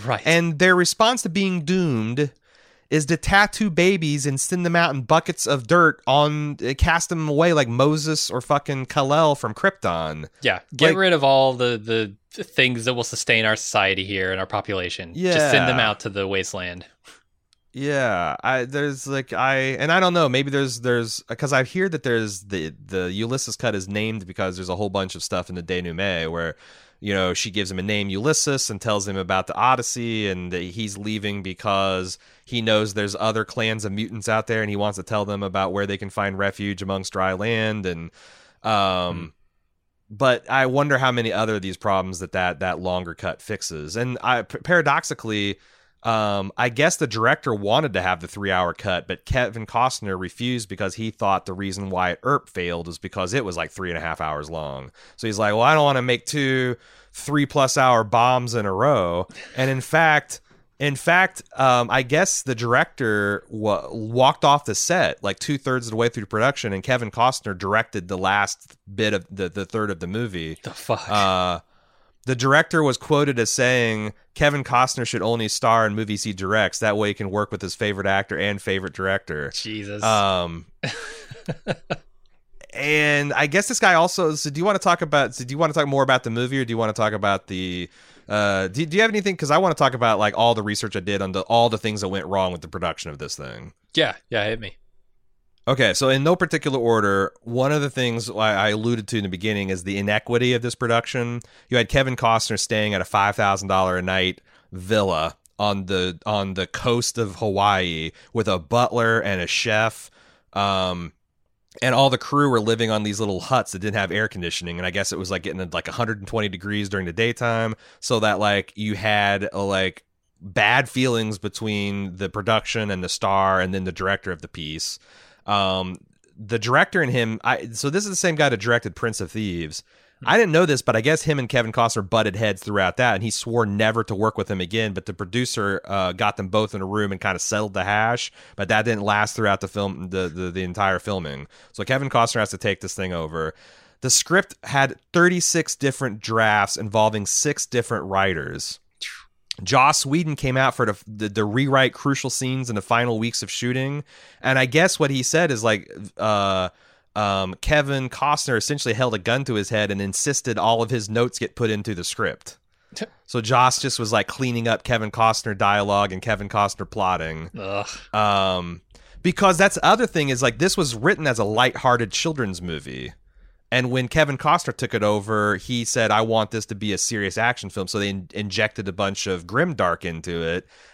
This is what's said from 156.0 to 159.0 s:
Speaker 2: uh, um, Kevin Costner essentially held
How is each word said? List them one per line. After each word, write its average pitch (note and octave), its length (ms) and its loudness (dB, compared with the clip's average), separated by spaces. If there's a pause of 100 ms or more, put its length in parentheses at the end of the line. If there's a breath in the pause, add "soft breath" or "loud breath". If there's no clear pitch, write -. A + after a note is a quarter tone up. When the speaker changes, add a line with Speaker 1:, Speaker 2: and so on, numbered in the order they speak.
Speaker 2:
uh, G2 540 2 (440 soft breath)
um, G2 460 0
Kevin C#3 480 0
Costner C#3 480 0
essentially B2 380 -2
held A#2+ 200 0